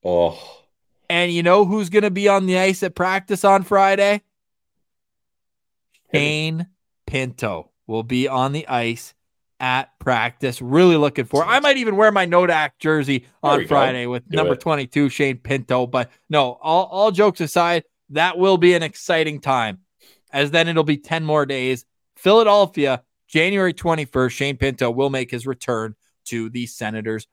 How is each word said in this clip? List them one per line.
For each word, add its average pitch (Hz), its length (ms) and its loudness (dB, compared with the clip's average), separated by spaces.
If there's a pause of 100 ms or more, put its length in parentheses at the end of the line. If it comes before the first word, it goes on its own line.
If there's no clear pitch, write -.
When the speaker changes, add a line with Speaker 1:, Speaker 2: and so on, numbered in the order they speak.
Speaker 1:
Oh. 85 360 0 (680)
Speaker 2:
And 175 240 -2
you 170 120 -2
know 190 220 4
who's 196 240 -2
gonna 208 200 2
be 202 180 0
on 196 200 2
the 185 100 0
ice 190 240 0
at 180 140 -6
practice 190 500 -4
on 196 160 6
Friday? 196 600 2 (1900)
Speaker 1:
Hit 151 100 0
me. - 0 -
Speaker 2:
Shane 156 480 -2 (380)
Pinto 120 640 -6 (160)
will 113 160 -6
be 127 260 -2
on 131 260 -2
the 156 140 -8
ice 117 460 -4 (460)
at 131 380 -4
practice. 123 640 -4
Really 160 360 4
looking 143 280 0
for 143 160 0
it. 170 60 -2
I 247 120 4
might 285 180 2
even 220 180 -4
wear 214 160 4
my 190 140 0
Nodak 170 520 0
jersey 143 420 -2
Speaker 1:
There - 100 -14 (120)
Speaker 2:
on 143 160 2
Speaker 1:
we 131 60 -2
go. - 60 -12
Speaker 2:
Friday 131 360 2
with 123 240 -8
Speaker 1:
Do - 80 -4
Speaker 2:
number 156 160 0
Speaker 1:
it. - 60 -4
Speaker 2:
twenty-two, 143 500 -2
Shane 135 280 -2
Pinto. 127 500 -2
But 123 240 -4 (180)
no, 135 320 0
all, 165 240 2
all 196 240 0
jokes 196 320 2
aside, 170 440 0 (260)
that 165 260 0
will 190 200 4
be 175 180 6
an 170 80 0
exciting 160 560 -4
time, 117 400 -2 (520)
as 143 200 -2
then 165 160 2
it'll 160 160 0
be 147 140 0
ten 160 260 -6
more 151 240 0
days. 131 380 -4 (320)
Philadelphia, 202 840 4 (260)
January 185 460 0
twenty-first, 135 640 -2
Shane 139 220 -4
Pinto 127 340 -2
will 135 180 0
make 131 220 -6
his 123 160 -8
return 113 480 -6 (300)
to 113 260 -8
the 123 160 -8
Senators 110 640 -8